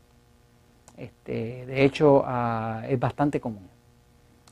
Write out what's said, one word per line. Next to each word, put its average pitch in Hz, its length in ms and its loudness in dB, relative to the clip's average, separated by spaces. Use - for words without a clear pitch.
Este, 123 720 -10
de 135 180 0
hecho, 139 400 6
ah, 113 640 -4
es 131 120 0
bastante 143 420 -2
común. 101 260 -10